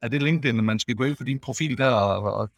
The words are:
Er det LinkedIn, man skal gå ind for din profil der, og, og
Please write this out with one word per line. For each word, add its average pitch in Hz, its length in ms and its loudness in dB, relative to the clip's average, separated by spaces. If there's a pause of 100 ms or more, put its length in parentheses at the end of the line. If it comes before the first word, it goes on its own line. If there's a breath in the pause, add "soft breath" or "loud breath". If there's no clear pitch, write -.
Er 120 60 -4
det 143 140 0
LinkedIn, 135 420 2
man 110 140 2
skal 120 180 -4
gå 127 80 0
ind 143 120 0
for 131 80 -10
din 135 140 -2
profil 139 400 -4
der, 135 120 4
og, 101 440 2
og 107 220 -2